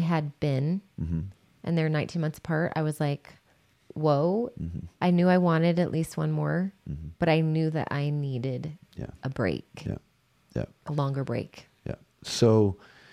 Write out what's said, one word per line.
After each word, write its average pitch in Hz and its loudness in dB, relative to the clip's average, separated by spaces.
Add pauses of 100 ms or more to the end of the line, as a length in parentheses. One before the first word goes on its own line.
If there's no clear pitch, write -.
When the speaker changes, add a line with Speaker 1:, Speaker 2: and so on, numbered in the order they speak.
Speaker 1:
had 160 -2
Ben, 147 0 (180)
Speaker 2:
Mm-hmm. 82 -2 (420)
Speaker 1:
and 165 -2
they're 156 2
nineteen 156 -2
months 156 -2
apart, 160 -2
I 160 0
was 151 -2
like, 143 -2 (600)
"Whoa." 156 2 (100)
Speaker 2:
Mm-hmm. 85 -8 (140)
Speaker 1:
I 180 2
knew 175 6
I 180 6
wanted 170 4
at 180 0
least 160 -2
one 156 -2
more, 156 -2 (160)
Speaker 2:
Mm-hmm. 76 -8 (100)
Speaker 1:
but 165 0
I 160 4
knew 160 2
that 156 -2
I 143 -2
needed 135 -4 (200)
Speaker 2:
Yeah. - -8 (160)
Speaker 1:
a 131 -4
break. 92 -2 (220)
Speaker 2:
Yeah. - -4 (580)
Yeah. - -2 (220)
Speaker 1:
A 151 -8
longer 139 -2
break. 120 -8 (180)
Speaker 2:
Yeah. - -8 (300)
So, 110 4 (360)